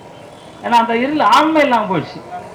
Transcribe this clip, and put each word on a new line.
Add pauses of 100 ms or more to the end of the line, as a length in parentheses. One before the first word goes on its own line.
(640)
ஏன்னா,
அந்த
இருள்,
ஆண்மை
இல்லாம
போயிடுச்சு. (340)